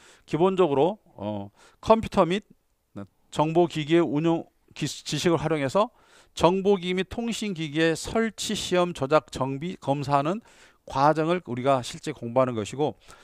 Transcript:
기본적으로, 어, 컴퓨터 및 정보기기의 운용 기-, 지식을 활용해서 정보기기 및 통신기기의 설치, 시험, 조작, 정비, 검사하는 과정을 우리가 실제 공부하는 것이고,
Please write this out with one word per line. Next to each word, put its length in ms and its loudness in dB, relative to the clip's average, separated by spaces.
기본적으로, 760 2
어, 340 -8
컴퓨터 440 2
및 200 -2
정보기기의 680 2
운용 460 0
기-, 140 -6
지식을 500 -2
활용해서 520 0
정보기기 600 2
및 160 -2
통신기기의 880 -2
설치, 580 -4
시험, 380 0
조작, 400 0
정비, 480 -6
검사하는 580 0
과정을 600 2
우리가 360 0
실제 320 -10
공부하는 420 0
것이고, 400 -4